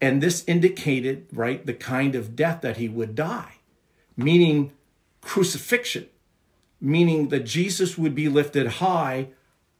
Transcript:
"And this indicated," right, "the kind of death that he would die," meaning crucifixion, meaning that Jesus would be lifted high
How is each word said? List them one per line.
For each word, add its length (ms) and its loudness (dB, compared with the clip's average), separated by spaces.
"And 220 2
this 240 0
indicated," 840 0
right, 320 -4
"the 120 -6
kind 400 -2
of 200 -6
death 260 0
that 160 -6
he 120 -4
would 240 -6
die," 440 -6
meaning 540 4
crucifixion, 880 -2
meaning 480 4
that 160 -2
Jesus 500 -2
would 200 -2
be 120 0
lifted 400 2
high 600 -2